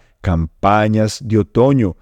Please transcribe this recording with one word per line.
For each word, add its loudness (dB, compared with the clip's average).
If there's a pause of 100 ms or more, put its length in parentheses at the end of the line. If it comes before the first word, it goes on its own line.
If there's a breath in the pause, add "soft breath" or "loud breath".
(220)
campañas 0
de -2
otoño, 0